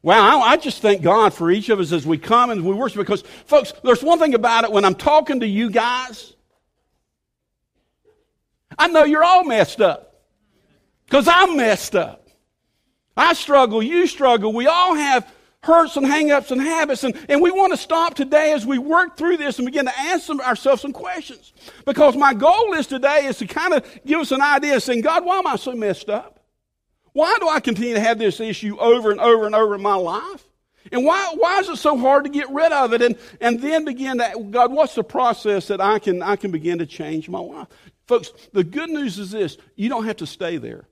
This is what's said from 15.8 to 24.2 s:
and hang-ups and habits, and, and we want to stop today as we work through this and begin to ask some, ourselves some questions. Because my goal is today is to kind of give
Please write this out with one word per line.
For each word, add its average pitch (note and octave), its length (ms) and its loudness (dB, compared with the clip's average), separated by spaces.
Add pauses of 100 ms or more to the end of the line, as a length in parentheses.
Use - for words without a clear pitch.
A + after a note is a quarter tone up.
and C4+ 80 -2
hang-ups C#4+ 460 0
and B3+ 100 -2
habits, D4+ 420 -2
and, B3+ 140 -4 (100)
and C#4+ 140 2
we F4+ 100 4
want F#4+ 220 2
to C#4 40 -4
stop E4 360 -2
today D4+ 400 2
as A#3 120 -4
we C4+ 120 -2
work D#4+ 400 0
through F4 180 0
this C#4+ 220 -6
and B3 80 -4
begin C#4 180 -4
to B3+ 160 -6
ask E4 240 -4
some, D4 160 -8
ourselves B3+ 420 0
some C#4+ 120 -10
questions. F4+ 580 -14 (320)
Because C4+ 320 2
my C#4 180 2
goal F#4 400 2
is D#4 140 -2
today C#4 380 0
is C4 140 -6
to G#3 80 -8
kind E4+ 260 -2
of C#4+ 120 -2 (200)
give D#4 160 -2